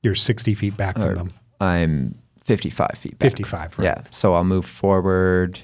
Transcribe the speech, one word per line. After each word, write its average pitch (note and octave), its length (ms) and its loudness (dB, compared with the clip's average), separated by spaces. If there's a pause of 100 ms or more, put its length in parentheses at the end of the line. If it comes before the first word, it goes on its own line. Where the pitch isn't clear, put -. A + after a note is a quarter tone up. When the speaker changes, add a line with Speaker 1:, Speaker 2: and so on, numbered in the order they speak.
Speaker 1:
You're G2+ 120 4
sixty G#2+ 400 0
feet G2+ 220 -4
back F#2+ 200 -4
from A2 120 -2
Speaker 2:
or F#2+ 60 -2
Speaker 1:
them. F2 160 -6 (300)
Speaker 2:
I'm E2 560 0 (280)
fifty-five - 540 -2
feet - 200 -14
back. - 120 2
Speaker 1:
Fifty-five, E2 480 -8
right. G2+ 60 0
Speaker 2:
Yeah, - 260 0
so F#2 240 2
I'll F2 100 4
move F#2 220 0
forward F#2 960 2